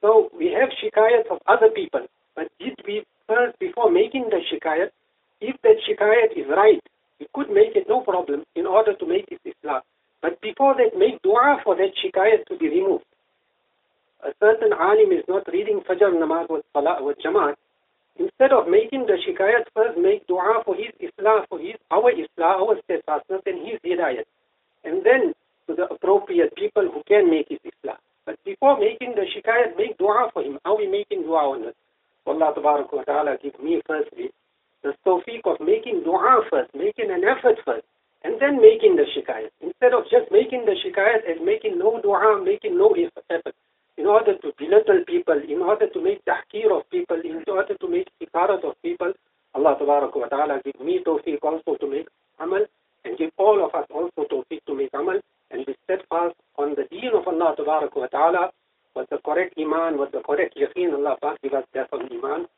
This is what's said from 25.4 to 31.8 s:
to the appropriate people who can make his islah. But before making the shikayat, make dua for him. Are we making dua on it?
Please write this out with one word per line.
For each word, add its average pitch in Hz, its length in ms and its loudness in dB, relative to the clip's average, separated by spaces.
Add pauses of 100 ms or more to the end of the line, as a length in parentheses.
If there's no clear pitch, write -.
to 156 80 -6
the 180 180 -2
appropriate 180 640 2
people 202 360 0
who 151 160 -10
can 403 220 6
make - 200 0
his - 100 -8
islah. - 380 -14 (280)
But - 180 -12
before 262 360 2
making 226 340 -2
the 202 160 -2
shikayat, 226 480 -2
make 214 220 -4
dua 214 340 2
for 170 80 -4
him. 139 240 -8
Are 190 100 0
we 214 120 -2
making 202 340 -4
dua 151 320 0
on 120 120 -8
it? - 100 -12 (500)